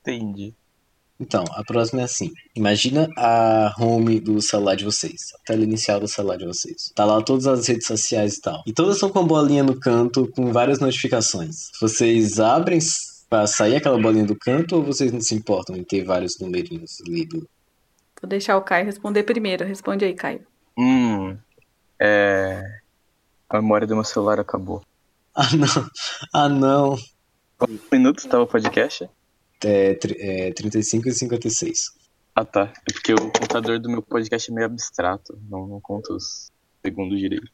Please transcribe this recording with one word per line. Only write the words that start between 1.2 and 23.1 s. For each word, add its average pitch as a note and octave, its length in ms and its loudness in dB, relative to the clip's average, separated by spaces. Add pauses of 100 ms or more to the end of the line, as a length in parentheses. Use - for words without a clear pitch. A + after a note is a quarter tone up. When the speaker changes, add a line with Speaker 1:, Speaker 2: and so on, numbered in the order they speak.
Speaker 2:
Então, G2+ 320 -2
a G#2+ 100 -10
próxima A#2 380 -2
é B2 40 -2
assim. F#2 260 -6 (240)
Imagina B2+ 540 2 (100)
a A2+ 600 4
home A#2 400 4
do G#2+ 220 0
celular G2+ 360 0
de G2 80 -6
vocês, - 500 -6
a - 120 -20
tela A2 160 0
inicial G#2+ 380 0
do G#2+ 80 -4
celular G2 280 -4
de F#2 100 -10
vocês. - 480 -10
Tá G#2 100 2
lá G#2+ 180 4
todas C3 240 0
as B2+ 200 2
redes A#2 200 0
sociais G#2+ 500 -2
e - 40 -14
tal. F2 260 -6
E A2 60 -6
todas F#3+ 260 2
são G3 120 0
com G3 80 0
a F#3 40 4
bolinha D3 400 4
no C3 160 2
canto, A#2+ 540 2
com B2 200 -2
várias B2+ 260 2
notificações. A2 920 -2 (100)
Vocês A2+ 600 2
abrem E3 380 4
s-, - 500 -4
pra G#2+ 180 2
sair A2 300 2
aquela C3+ 240 2
bolinha A2 240 4
do G#2 120 0
canto E3 400 0
ou D#3+ 60 4
vocês C3+ 300 0
não A#2+ 80 -4
se A2+ 140 -2
importam F#2+ 420 -2
em F2+ 80 -8
ter G2 180 -2
vários F#2+ 360 -2
numerinhos E3 680 -8
ali E3 200 -4
do D#3+ 200 -10 (760)
Speaker 3:
Vou F#3+ 80 -14
deixar G3 280 0
o F#3+ 60 2
Caio F#3+ 240 0
responder G#3 380 -2
primeiro. G3+ 420 -2
Responde G3 400 -4
aí, F3+ 80 -2
Caio. - 320 -8 (320)
Speaker 1:
Hum, A#2 580 2 (640)
é, G2 800 2 (680)